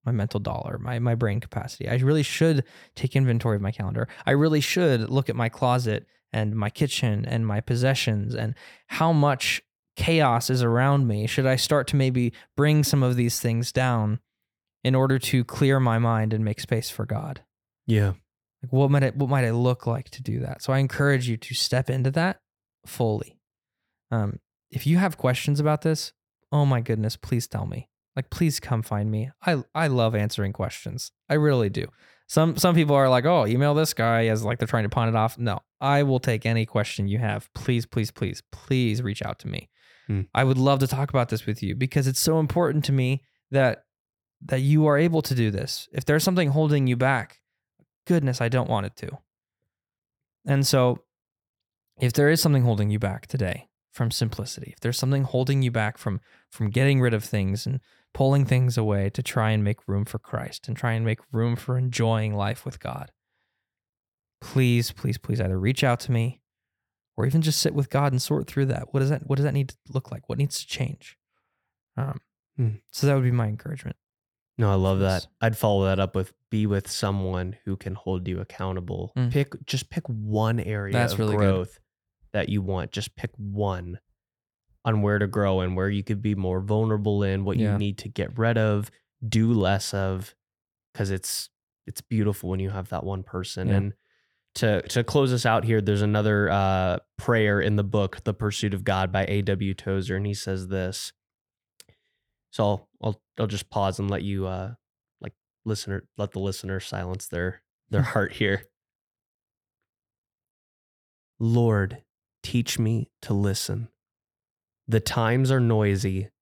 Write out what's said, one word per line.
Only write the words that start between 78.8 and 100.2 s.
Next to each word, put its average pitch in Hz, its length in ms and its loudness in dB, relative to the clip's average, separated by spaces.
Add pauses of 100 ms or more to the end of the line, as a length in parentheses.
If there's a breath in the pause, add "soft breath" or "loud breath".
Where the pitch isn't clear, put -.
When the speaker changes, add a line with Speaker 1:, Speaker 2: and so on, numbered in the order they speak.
Speaker 1:
Mm. 123 160 0
Speaker 2:
Pick, 139 220 -2 (140)
just - 240 -6
pick - 160 -8
one 110 520 0
area 101 340 -4
Speaker 1:
That's 107 200 2
Speaker 2:
of 101 60 -2
Speaker 1:
really 107 180 0
good. - 40 2
Speaker 2:
growth 95 380 0 (520)
that 101 180 -2
you 101 140 -2
want. 92 280 -4
Just - 240 -8
pick - 220 -8
one 98 600 -4 (840)
on 110 180 2
where 101 160 2
to 104 80 2
grow 95 320 0
and 92 160 -2
where 95 140 -2
you 101 140 -2
could 101 200 -4
be 104 100 0
more 92 280 -2
vulnerable 107 600 0
in, 98 240 -2
what 98 120 -2
you 110 80 0
Speaker 1:
Yeah. 104 120 0
Speaker 2:
need 104 220 -4
to - 100 -14
get - 300 -8
rid 113 180 2
of, 107 320 0 (380 soft breath)
do 113 260 2
less 98 400 0
of, 95 400 -4 (600)
'cause 98 160 -4
it's, - 380 -8 (360)
it's - 160 -14
beautiful 101 480 -2
when 95 100 -4
you 95 120 -4
have 95 180 -8
that 85 140 -6
one 95 180 -6
person. 92 460 -8
Speaker 1:
Yeah. 95 80 2
Speaker 2:
And 98 180 0 (640)
to, 104 280 2
to - 200 -2
close 135 280 2
us 123 140 0
out 113 200 4
here, 113 160 4
there's 101 200 2
another, 104 480 2
uh, 95 480 2 (220)
prayer 107 420 2
in 104 140 2
the 104 80 2
book, 98 400 -2
The 107 100 -2
Pursuit 104 400 -4
of 98 100 -6
God 95 280 0
by 98 160 0
A 101 160 0
W 95 320 -2
Tozer, 95 400 -4
and 98 100 -4